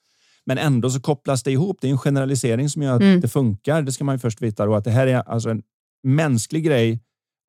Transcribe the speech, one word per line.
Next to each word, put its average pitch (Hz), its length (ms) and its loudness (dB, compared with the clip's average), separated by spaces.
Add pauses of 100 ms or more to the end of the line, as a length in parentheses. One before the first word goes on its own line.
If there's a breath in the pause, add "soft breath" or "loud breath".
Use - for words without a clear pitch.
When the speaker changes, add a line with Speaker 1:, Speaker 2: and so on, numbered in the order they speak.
(460 loud breath)
Speaker 1:
Men 131 120 -2
ändå 131 320 2
så 131 100 -4
kopplas 139 420 -2
det 135 100 -2
ihop. 180 280 -2
Det 127 80 -2
är 139 40 0
en 135 60 0
generalisering 135 680 0
som 147 140 -4
gör 135 140 0
att 113 60 2
Speaker 2:
Mm. 190 180 6
Speaker 1:
det 143 80 -2
funkar. 139 540 0
Det 131 100 -6
ska 147 120 -6
man 139 100 0
ju 131 40 -4
först 120 240 -6
veta 107 240 -2
då, 107 80 2
att 104 100 0
det 120 60 -2
här 131 160 2
är 131 80 2 (140)
alltså 113 220 -4
en 107 120 -4 (400)
mänsklig 147 600 0
grej 117 360 2 (480)